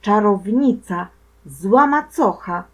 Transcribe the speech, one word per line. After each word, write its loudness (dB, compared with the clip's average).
czarownica, 0
zła 2
macocha. -2